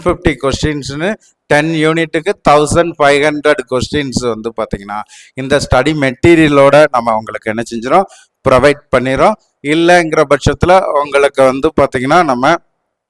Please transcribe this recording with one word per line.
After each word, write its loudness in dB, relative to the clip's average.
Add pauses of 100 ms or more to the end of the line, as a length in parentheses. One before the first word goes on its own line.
ஃபிஃப்டி -2
கொஸ்டின்ஸ்னு -6 (420)
டென் 0 (120)
யூனிட்டுக்கு -2 (180)
தௌசண்ட் 2
ஃபைவ் 2
ஹண்ட்ரட் -2 (100)
கொஸ்டின்ஸ் -6 (120)
வந்து -10 (100)
பாத்தீங்கன்னா -8 (440)
இந்த -2 (100)
ஸ்டடி 0 (100)
மெட்டீரியலோட 4 (200)
நம்ம -2
உங்களுக்கு -10
என்ன -6
செஞ்சிடும், -2 (380)
ப்ரொவைட் 2 (120)
பண்ணிடுறோம். 0 (380)
இல்லைங்கிற 2 (100)
பட்சத்துல 0 (280)
உங்களுக்கு 0 (100)
வந்து -2 (100)
பாத்தீங்கன்னா 0 (120)
நம்ம 0 (560)